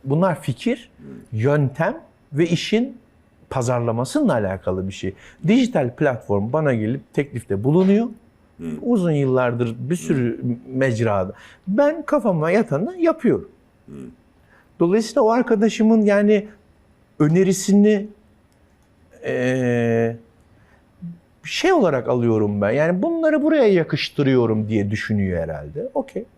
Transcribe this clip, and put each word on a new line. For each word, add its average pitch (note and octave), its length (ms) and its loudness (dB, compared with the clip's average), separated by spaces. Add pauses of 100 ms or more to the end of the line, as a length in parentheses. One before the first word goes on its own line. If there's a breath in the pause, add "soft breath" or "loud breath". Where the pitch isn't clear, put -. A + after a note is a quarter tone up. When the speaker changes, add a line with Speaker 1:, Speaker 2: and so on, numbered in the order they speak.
Speaker 1:
Bunlar D#3 380 0
fikir, - 480 -6 (420)
yöntem D3 680 0 (360)
ve D#3 140 2
işin A3 500 -2 (520)
pazarlamasıyla B2 840 0
alakalı F#2+ 540 -2
bir F#2+ 60 -8
şey. F#2+ 200 -8 (340 loud breath)
Dijital G3+ 480 2
platform A#2 580 -2
bana D3+ 200 0
gelip A2+ 400 -4
teklifte A2+ 500 -4
bulunuyor. F#3+ 420 4 (520)
Speaker 2:
Hı. E3+ 80 -12 (160)
Speaker 1:
Uzun G3+ 300 0
yıllardır B2+ 680 0
bir C3 160 -4
sürü B2 460 -2
Speaker 2:
Hı. - 40 -8 (220)
Speaker 1:
mecrada. A2+ 680 -2 (340 loud breath)
Ben C#4+ 380 0
kafama F3+ 460 0
yatanı A3 460 0
yapıyorum. D4+ 520 0 (380)
Speaker 2:
Hı. - 40 -20 (880 soft breath)
Speaker 1:
Dolayısıyla G3 420 0
o A3 80 4
arkadaşımın A3+ 720 2
yani G#3 460 2 (720 loud breath)
önerisini, G3 880 4 (1160)
eee, A#2+ 920 0 (1300 soft breath)
şey - 300 0
olarak D#3 360 2
alıyorum A2 520 2
ben. G2+ 100 2
Yani E3 300 0
bunları D#4 420 0
buraya D4+ 300 4
yakıştırıyorum B2+ 960 0
diye G2+ 220 0
düşünüyor G2 520 -2
herhalde. D#2 500 -10
Okey. A#3+ 320 -8 (120)